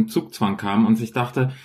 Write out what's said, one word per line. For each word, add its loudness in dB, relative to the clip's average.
den -2
Zugzwang -2
kam 2
und 6
sich -2
dachte, 0